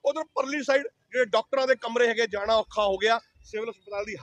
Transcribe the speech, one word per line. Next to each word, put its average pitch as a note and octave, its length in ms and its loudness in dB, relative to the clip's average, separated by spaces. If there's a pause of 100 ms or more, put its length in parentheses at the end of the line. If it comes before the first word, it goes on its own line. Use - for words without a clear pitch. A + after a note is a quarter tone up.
ਉਧਰੋਂ D#4 200 0
ਪਰਲੀ C4+ 380 -4
ਸਾਈਡ C#4 200 2
ਜਿਹੜੇ B3+ 420 -2
ਡਾਕਟਰਾਂ B3 420 0
ਦੇ B3+ 80 4
ਕਮਰੇ A#3+ 320 0
ਹੈਗੇ, A3+ 200 0
ਜਾਣਾ G3+ 280 0
ਔਖਾ G#3+ 280 0
ਹੋ G3 140 0
ਗਿਆ। A3 220 2 (240)
ਸਿਵਲ A3 260 -8
ਹਸਪਤਾਲ G3+ 360 -10
ਦੀ G#3 180 -10